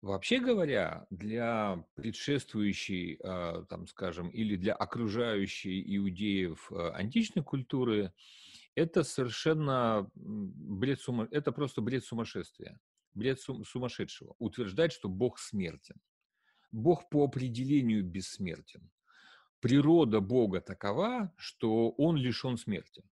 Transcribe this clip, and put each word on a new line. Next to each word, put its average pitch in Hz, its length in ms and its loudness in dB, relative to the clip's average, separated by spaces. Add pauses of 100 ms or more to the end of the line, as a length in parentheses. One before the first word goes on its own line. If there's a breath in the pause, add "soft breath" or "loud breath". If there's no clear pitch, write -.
Вообще 98 360 0
говоря, 143 680 0
для 107 760 -2 (100)
предшествующей, 101 1300 -2
а, 87 400 -6
там, 90 240 -12
скажем, 87 420 -6
или 107 260 -2
для 95 180 0
окружающей 101 1080 -2 (160)
иудеев, 95 760 -2
а, 85 200 -4
античной 151 520 0
культуры 120 680 0 (640 loud breath)
это 165 280 2
совершенно, 127 1120 2
м, 104 360 -8 (280)
бред 131 220 0
сума-, 117 300 -2
это 147 220 0
просто 139 280 -4
бред 120 240 -2
сумасшествия, - 760 -8 (340)
бред 131 280 -2
сум-, 120 240 -8
сумасшедшего. - 720 -8
Утверждать, 117 540 -2
что - 160 -6
Бог 107 300 0
смертен. 87 580 -8 (760)
Бог 143 380 2
по 147 160 4
определению 127 800 2
бессмертен. 87 840 -8 (680 soft breath)
Природа 139 600 8
Бога 98 400 2
такова, 175 760 -2
что 113 540 0
он 160 260 4
лишен 123 400 0
смерти. - 460 -6 (120)